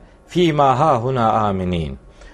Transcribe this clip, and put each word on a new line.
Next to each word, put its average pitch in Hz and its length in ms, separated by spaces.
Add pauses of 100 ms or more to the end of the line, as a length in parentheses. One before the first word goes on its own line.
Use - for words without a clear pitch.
(260)
fîmâ 147 520
hâhuna 127 540
âminin." 92 680 (360)